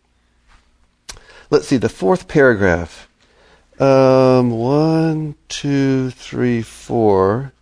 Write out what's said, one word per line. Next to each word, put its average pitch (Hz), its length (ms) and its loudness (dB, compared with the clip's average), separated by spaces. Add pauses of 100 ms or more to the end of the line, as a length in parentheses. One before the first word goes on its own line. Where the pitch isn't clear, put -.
(1500)
let's 139 180 0
see, 139 80 0
the 110 120 0
fourth 185 400 -4
paragraph. 98 800 0 (720)
Um, 131 720 4
one, 156 840 -2 (140)
two, 135 600 -4
three, 120 520 -4
four. 110 1000 -2